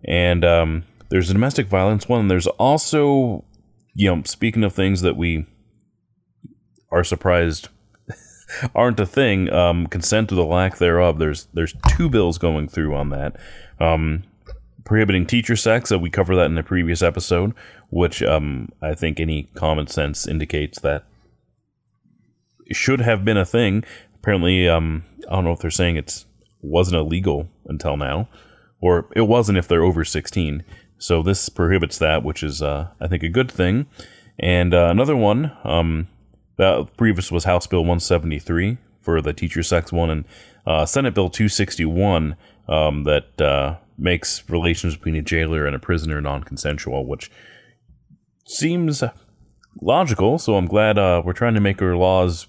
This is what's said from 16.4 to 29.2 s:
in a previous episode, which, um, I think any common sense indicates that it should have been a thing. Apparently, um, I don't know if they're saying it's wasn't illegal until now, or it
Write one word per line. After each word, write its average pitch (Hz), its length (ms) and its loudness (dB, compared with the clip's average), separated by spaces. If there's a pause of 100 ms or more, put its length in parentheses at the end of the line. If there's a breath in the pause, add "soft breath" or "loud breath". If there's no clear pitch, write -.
in 80 80 0
a 80 60 -2
previous 85 400 0
episode, 90 500 0 (380 loud breath)
which, 85 320 -2
um, 71 460 -2 (120)
I 78 140 -4
think 80 240 -4
any 78 240 -2 (100)
common 78 320 -2
sense 73 420 -4
indicates 78 540 -6
that 73 220 -2 (1600)
it - 100 -8
should 131 260 2
have 113 220 2
been 110 140 2
a 92 80 2
thing. 110 380 0 (320 loud breath)
Apparently, 92 520 2
um, 82 360 0 (260)
I - 60 -4
don't 92 100 0
know 85 60 0
if 85 80 -4
they're 82 100 -4
saying 85 280 0
it's - 280 -10 (360)
wasn't 87 360 0
illegal 80 520 -2 (160)
until 76 320 -4
now, 73 300 -4 (520 soft breath)
or 87 360 2
it 113 120 4